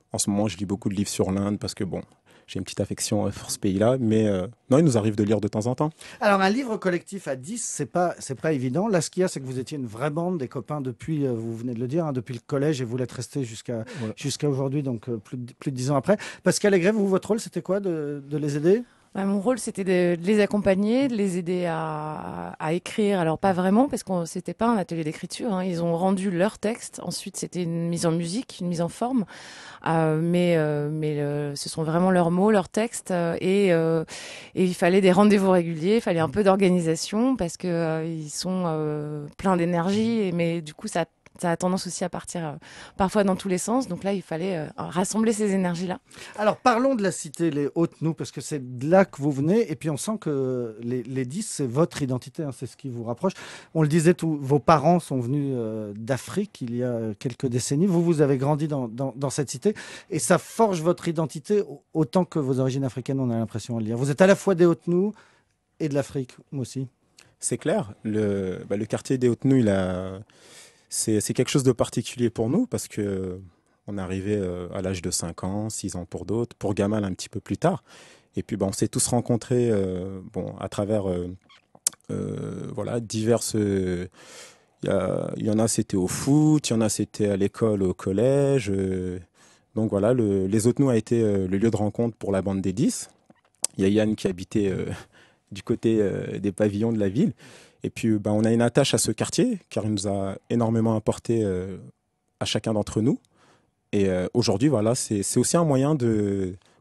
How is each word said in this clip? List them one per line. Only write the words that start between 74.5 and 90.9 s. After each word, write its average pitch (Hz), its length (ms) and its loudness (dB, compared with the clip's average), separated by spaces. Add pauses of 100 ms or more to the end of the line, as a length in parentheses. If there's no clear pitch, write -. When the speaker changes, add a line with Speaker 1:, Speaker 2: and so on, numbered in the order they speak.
Speaker 1:
à 95 80 -4
l'âge 92 200 -2
de 90 80 -4
cinq 85 360 -6
ans, 104 240 -4
six 95 260 -8
ans 87 80 -6
pour 85 220 -10
d'autres, 113 320 -4
pour 101 160 -2
Gamal 101 320 2
un 92 80 -4
petit - 160 -10
peu 104 100 -8
plus - 160 -4
tard. 180 260 0 (540)
Et - 80 -4
puis, 107 140 -6
bah, 98 100 0
on 101 60 -4
s'est - 160 0
tous - 180 0
rencontrés, 120 640 0
euh, 95 480 -2 (140)
bon, 101 260 -6
à 95 80 -6
travers, 101 420 -2
euh, 90 240 -4 (800)
euh, 101 640 -6
voilà, 104 240 -4
diverses, 110 560 0
euh, 92 540 0 (720)
il 95 60 -2
y - 20 2
a, 92 460 0
il 107 80 -4
y 107 40 2
en 107 100 2
a, 113 100 4
c'était - 260 -2
au 90 120 2
foot, 151 640 4
il 120 40 2
y - 20 2
en 113 60 2
a, 107 80 2
c'était 104 400 -2
à 101 80 2
l'école, 101 460 2
au 92 100 2
collège, 131 760 2
euh, 92 480 -2 (580)
donc 110 160 0
voilà, 101 200 4
le, 101 340 2
les 104 220 2
Hautes-Noues 135 220 4
a 117 80 4